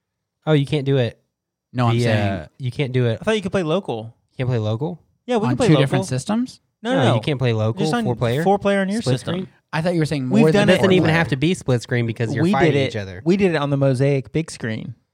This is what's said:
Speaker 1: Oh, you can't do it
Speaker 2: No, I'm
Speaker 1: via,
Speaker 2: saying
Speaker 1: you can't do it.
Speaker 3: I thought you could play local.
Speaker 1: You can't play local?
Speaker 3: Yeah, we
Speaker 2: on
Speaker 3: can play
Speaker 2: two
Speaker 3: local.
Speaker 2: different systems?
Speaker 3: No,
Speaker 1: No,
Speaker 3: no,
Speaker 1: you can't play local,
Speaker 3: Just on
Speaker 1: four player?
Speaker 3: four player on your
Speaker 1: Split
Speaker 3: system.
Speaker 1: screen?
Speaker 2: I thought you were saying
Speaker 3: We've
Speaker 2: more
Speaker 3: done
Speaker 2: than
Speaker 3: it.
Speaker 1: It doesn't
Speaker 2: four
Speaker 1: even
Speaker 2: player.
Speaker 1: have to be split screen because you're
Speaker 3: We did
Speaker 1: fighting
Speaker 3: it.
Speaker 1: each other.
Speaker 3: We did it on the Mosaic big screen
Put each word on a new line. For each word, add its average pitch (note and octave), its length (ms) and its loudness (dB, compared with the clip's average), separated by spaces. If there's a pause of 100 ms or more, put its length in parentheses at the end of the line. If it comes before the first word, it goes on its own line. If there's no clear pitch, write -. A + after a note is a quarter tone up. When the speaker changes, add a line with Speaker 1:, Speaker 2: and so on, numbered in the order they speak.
(440)
Speaker 1:
Oh, D#3 80 0
you C#3+ 140 2
can't D3 180 -4
do C#3 120 2
it A#2 220 -2 (520)
Speaker 2:
No, A#2+ 160 0
I'm A#2 80 2
Speaker 1:
via, A#2+ 80 0
Speaker 2:
saying G2+ 460 0 (100)
Speaker 1:
you B2+ 100 -6
can't B2+ 220 -4
do B2+ 160 2
it. A2+ 140 -2
Speaker 3:
I - 20 -16
thought A3 120 0
you G#3+ 60 -2
could F3+ 100 -6
play G3 120 0
local. C#3+ 520 -4 (160)
Speaker 1:
You - 60 -16
can't B2+ 120 -2
play B2+ 100 0
local? A2+ 420 -4 (240)
Speaker 3:
Yeah, B3 120 0
we G#3 80 0
Speaker 2:
on B2 60 2
Speaker 3:
can D3 60 0
play - 100 2
Speaker 2:
two E3 60 6
Speaker 3:
local. C3+ 100 6
Speaker 2:
different F#3+ 220 0
systems? G#3 540 -4 (240)
Speaker 3:
No, G#3+ 120 -4
Speaker 1:
No, C4 100 2
Speaker 3:
no, D#3+ 100 4
Speaker 1:
you A2 60 0
can't C#3 180 -2
play B2 140 0
local, A2 260 -2
Speaker 3:
Just D#3 140 0
on A#3 100 0
Speaker 1:
four B2+ 120 -2
player? A#2+ 280 -2
Speaker 3:
four G3 160 2
player G3+ 220 0
on F#3+ 80 -2
your G#3+ 120 -4
Speaker 1:
Split B2+ 140 0
Speaker 3:
system. - 200 -8
Speaker 1:
screen? F#3 120 -6 (240)
Speaker 2:
I D#3 100 -2
thought F3 120 0
you E3+ 60 2
were D#3 60 2
saying C#3+ 240 -4
Speaker 3:
We've G#3 120 4
Speaker 2:
more D#3+ 100 6
Speaker 3:
done G3+ 160 4
Speaker 2:
than - 20 4
Speaker 3:
it. F#3 40 6
Speaker 1:
It - 20 6
doesn't G3 140 2
Speaker 2:
four - 20 4
Speaker 1:
even F#3 140 4
Speaker 2:
player. D#3+ 120 2
Speaker 1:
have D#3+ 120 0
to C#3+ 80 0
be D3+ 160 0
split B2+ 280 -2
screen A#2+ 240 -2
because A2+ 300 -4
you're - 80 0
Speaker 3:
We E3+ 80 2
did G#3+ 60 2
Speaker 1:
fighting C#3 240 2
Speaker 3:
it. C3+ 80 0
Speaker 1:
each - 80 -10
other. F#2+ 260 -10
Speaker 3:
We F3 140 2
did G3 160 2
it - 40 -2
on C#3+ 120 -2
the C#3+ 80 0
Mosaic C#3 560 0
big D#3+ 180 -4
screen A2 440 -8 (180)